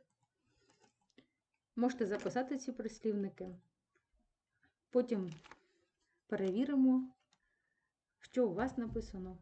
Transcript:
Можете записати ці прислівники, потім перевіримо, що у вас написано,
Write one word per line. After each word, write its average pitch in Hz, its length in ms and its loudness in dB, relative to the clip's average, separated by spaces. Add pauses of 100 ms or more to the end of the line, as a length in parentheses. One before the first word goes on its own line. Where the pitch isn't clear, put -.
(1800)
Можете 240 300 2
записати 208 520 -2
ці 262 140 -6
прислівники, 202 840 -4 (1300)
потім 233 400 2 (960)
перевіримо, 254 840 4 (1080)
що 247 280 2
у 170 60 -2
вас 254 240 -2
написано, 202 640 -6